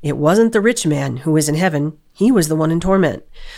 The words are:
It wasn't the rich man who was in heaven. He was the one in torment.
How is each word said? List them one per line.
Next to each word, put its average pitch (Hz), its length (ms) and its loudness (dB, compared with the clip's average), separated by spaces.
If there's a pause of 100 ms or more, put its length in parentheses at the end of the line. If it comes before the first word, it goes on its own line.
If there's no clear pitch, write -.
It 143 140 -4
wasn't 202 360 2
the 214 80 2
rich 226 260 0
man 139 320 -2
who 156 140 -2
was 151 160 2
in 151 60 -2
heaven. 156 440 -2 (140)
He 220 180 2
was 180 180 2
the 156 80 -2
one 160 140 0
in 165 100 0
torment. 185 440 0 (340)